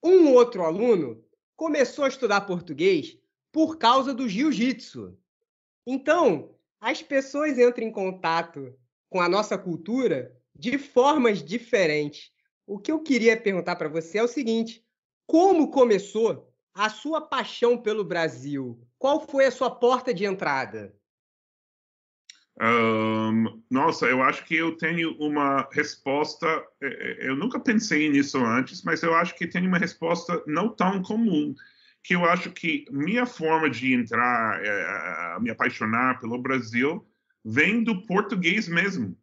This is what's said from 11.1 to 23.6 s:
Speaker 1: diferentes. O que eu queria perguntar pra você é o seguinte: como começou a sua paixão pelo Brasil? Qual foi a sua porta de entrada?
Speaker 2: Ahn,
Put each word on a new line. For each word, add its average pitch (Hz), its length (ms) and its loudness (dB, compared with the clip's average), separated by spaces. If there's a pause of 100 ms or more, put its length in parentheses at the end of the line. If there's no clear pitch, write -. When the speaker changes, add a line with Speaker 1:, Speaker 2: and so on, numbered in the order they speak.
Speaker 1:
diferentes. 151 880 -2 (340)
O 202 140 -10
que 302 120 -6
eu 311 100 -2
queria 226 380 4
perguntar 180 360 -2
pra 156 140 -6
você 160 280 -6
é 220 60 2
o 240 40 0
seguinte: 226 560 -4 (440)
como 339 420 6
começou 214 800 2 (220)
a 208 160 0
sua 294 320 -6
paixão 247 560 0
pelo 220 260 -4
Brasil? 143 760 -6 (180)
Qual 285 300 2
foi 269 180 4
a 254 60 4
sua 247 180 -2
porta 247 440 0
de 185 120 -2
entrada? 131 680 -4 (1600)
Speaker 2:
Ahn, 110 1080 2